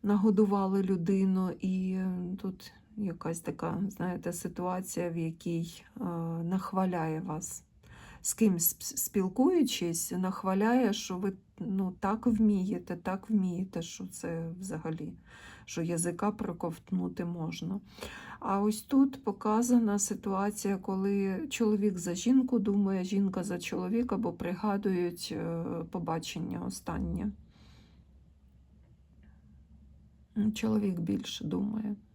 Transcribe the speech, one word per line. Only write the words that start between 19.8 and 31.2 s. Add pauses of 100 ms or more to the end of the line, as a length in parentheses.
ситуація,
коли
чоловік
за
жінку
думає,
жінка
за
чоловіка,
бо
пригадують,
е, (280)
побачення
останнє. (3000)
М,
чоловік
більше